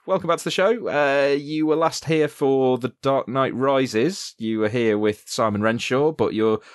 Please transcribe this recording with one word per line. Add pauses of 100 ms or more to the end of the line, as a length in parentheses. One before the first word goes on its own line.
Welcome
back
to
the
show.
Uh,
you
were
last
here
for
The
Dark
Knight
Rises.
You
were
here
with
Simon
Renshaw,
but
you're, (140)